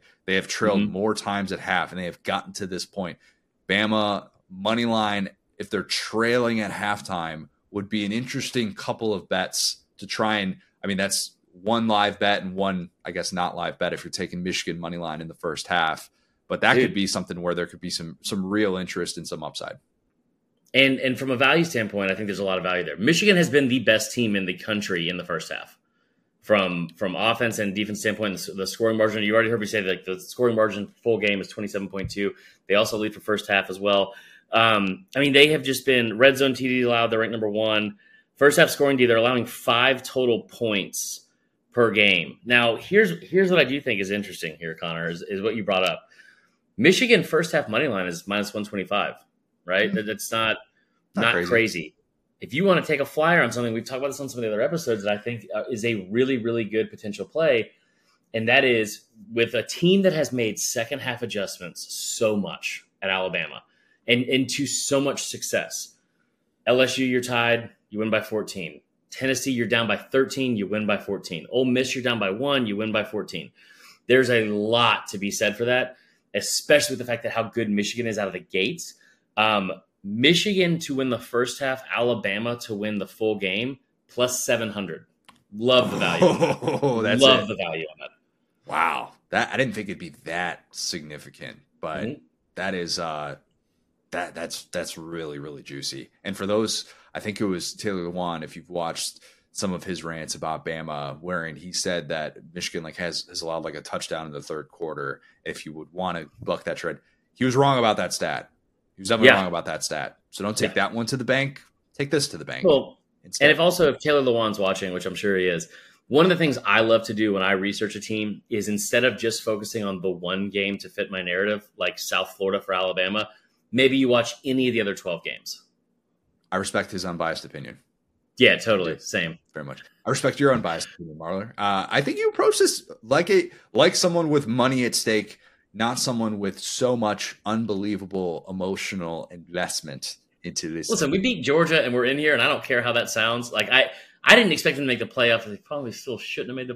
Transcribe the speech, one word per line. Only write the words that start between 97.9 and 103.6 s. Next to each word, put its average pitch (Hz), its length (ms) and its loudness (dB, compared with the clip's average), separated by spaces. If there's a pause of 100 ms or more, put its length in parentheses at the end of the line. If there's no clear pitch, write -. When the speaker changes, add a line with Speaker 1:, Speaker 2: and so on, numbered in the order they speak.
Speaker 1:
Lewan, 85 380 -6
if 78 140 -14
you've 78 140 -18
watched 82 500 -6 (320)
some 95 220 -4
of 82 100 -10
his 85 180 -8
rants 80 320 -8
about 78 300 -6
Bama, 76 560 -8
wherein 82 360 -6
he 85 180 -16
said 85 340 -4
that 78 300 -6 (160)
Michigan, 85 300 -8
like, 78 120 -14
has, 85 320 -6
has - 140 -10
allowed, 82 220 -6